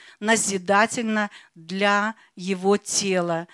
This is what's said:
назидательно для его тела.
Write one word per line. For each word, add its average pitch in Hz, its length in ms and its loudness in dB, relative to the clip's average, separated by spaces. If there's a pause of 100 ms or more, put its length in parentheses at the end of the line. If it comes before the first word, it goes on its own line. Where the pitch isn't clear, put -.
(200)
назидательно 208 1120 0 (240)
для 202 600 0 (200)
его 190 440 0
тела. 175 760 -2